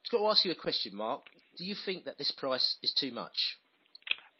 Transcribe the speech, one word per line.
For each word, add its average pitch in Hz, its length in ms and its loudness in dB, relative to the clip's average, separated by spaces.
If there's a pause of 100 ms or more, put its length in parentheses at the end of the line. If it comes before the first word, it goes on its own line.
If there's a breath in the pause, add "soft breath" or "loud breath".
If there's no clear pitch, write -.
I've - 60 -6
got 240 80 4
to 208 80 4
ask 214 180 6
you 175 80 2
a 151 40 0
question, 110 400 -2
Mark. 110 260 -2 (360)
Do 170 60 -8
you 196 100 -4 (120)
think 185 180 -4
that - 140 -8
this 139 140 0
price 131 500 0
is - 180 0
too 135 120 0
much? - 440 -2 (840 loud breath)